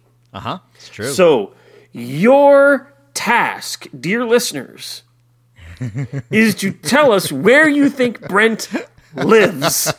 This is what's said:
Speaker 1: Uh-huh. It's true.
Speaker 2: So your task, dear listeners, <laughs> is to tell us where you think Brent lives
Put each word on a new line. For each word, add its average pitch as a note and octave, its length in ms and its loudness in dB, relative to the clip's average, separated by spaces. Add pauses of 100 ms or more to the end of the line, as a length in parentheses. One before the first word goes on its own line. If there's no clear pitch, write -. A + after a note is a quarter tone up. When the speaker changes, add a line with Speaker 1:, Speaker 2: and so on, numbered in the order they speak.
(340)
Speaker 1:
Uh-huh. B2 260 -12 (160)
It's - 140 -20
true. A#2 240 -10
Speaker 2:
So C3+ 400 2 (380)
your C4+ 1000 2 (220)
task, F#3+ 720 -4 (140)
dear G#3 260 -4
listeners, - 800 -4 (760)
<laughs> B2+ 40 -10 (480)
is G#3+ 240 2
to G3 160 -6
tell B3+ 400 2
us F#3 200 0
where A#3+ 380 4
you C#4+ 200 2
think B3 380 -4
Brent G#3 400 -2 (480)
lives E3+ 840 0